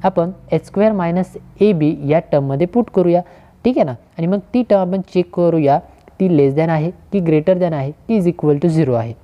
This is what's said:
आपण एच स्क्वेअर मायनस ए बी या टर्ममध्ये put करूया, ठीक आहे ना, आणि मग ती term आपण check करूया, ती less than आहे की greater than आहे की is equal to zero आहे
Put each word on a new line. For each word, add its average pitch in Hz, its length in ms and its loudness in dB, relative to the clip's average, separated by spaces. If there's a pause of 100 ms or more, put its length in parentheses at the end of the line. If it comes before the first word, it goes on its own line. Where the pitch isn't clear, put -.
आपण 180 280 -2 (200)
एच 160 140 -2
स्क्वेअर 214 260 0
मायनस 180 460 -4 (240)
ए 208 100 4
बी 160 240 0 (100)
या 151 140 2
टर्ममध्ये 139 480 -2
put 240 220 -2
करूया, 175 320 2 (440)
ठीक 254 120 0
आहे 240 60 2
ना, 143 80 -4
आणि - 360 -8
मग 196 100 0 (160)
ती 247 100 0
term 190 260 2
आपण 190 120 -2
check - 340 -4
करूया, 165 440 2 (400)
ती 185 180 2
less 139 180 2
than 165 140 0
आहे 160 220 0
की - 280 -6
greater 165 380 2
than 175 160 -2
आहे 139 180 -6
की 220 280 -4
is 175 80 0
equal 151 380 0
to 160 140 2
zero 131 140 0
आहे 117 200 -4 (100)